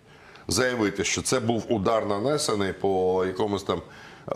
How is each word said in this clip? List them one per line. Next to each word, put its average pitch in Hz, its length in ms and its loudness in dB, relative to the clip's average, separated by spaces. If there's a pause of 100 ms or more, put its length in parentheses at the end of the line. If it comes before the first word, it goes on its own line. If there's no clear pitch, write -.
(480)
заявити, 107 560 0
що - 180 -2
це 127 180 0
був 113 300 0
удар, 110 360 2
нанесений 104 680 0
по 92 520 2
якомусь 98 380 -2
там 90 180 -2 (540)